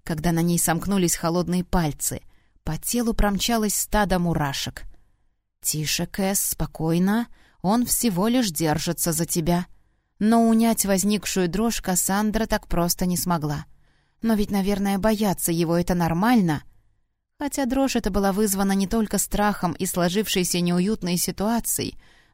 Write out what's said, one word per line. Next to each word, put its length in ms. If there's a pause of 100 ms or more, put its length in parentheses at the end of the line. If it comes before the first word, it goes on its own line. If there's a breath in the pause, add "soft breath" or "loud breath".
когда 280
на 100
ней 180
сомкнулись 560
холодные 480
пальцы. 580 (420)
По 140
телу 360
промчалось 640
стадо 440
мурашек. 640 (800)
"Тише, 440
Кэс, 340
спокойно. 880 (340 soft breath)
Он 240
всего 420
лишь 240
держится 600
за 120
тебя". 400 (540)
Но 300
унять 360
возникшую 640
дрожь 340
Кассандра 640
так 220
просто 380
не 100
смогла. 500 (560)
Но 120
ведь, 180
наверное, 460
бояться 560
его — 240
это 180
нормально. 680 (760)
Хотя 260
дрожь 300
эта 160
была 220
вызвана 400
не 120
только 320
страхом 540
и 140
сложившейся 760
неуютной 560
ситуацией, 800 (360 soft breath)